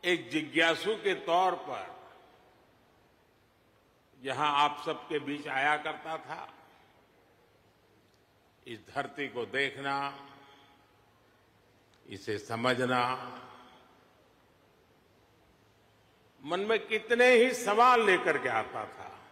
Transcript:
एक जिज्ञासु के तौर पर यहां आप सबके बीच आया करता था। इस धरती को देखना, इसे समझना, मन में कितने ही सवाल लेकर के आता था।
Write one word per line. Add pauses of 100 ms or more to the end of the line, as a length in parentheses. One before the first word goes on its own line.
एक
जिज्ञासु
के
तौर
पर (2000)
यहां
आप
सबके
बीच
आया
करता
था। (2250)
इस (160)
धरती
को
देखना, (1800)
इसे
समझना, (3000)
मन
में
कितने
ही
सवाल
लेकर
के
आता
था। (120)